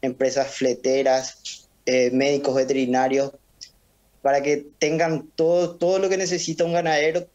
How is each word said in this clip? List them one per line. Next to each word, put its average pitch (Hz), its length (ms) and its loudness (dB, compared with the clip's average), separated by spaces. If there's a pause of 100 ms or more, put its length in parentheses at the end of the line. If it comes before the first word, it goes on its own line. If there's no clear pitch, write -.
empresas 131 540 -2
fleteras, 131 1120 -2 (160)
eh, 127 300 2
médicos 139 400 0
veterinarios, 135 760 0 (880)
para 139 180 2
que 147 240 -2 (140)
tengan 160 580 0
todo, 170 400 2
todo 185 220 2
lo 190 100 0
que 190 80 0
necesita 170 480 -2
un 170 80 -2
ganadero 160 640 0